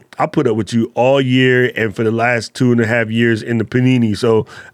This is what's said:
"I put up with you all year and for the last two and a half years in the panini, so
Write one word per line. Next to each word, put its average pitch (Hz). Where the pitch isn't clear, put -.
"I 131
put 127
up 110
with 107
you 113
all 135
year 127
and 107
for 117
the 110
last 113
two 123
and 117
a 113
half 113
years 117
in 117
the 107
panini, 123
so 113